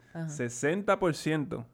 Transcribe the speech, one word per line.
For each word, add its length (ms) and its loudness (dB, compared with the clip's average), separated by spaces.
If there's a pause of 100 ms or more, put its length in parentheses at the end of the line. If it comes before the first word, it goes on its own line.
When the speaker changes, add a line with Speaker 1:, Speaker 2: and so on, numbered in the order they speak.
(140)
Speaker 1:
Ajá. 160 -6
Speaker 2:
sesenta 720 0
por 160 2
ciento 580 -2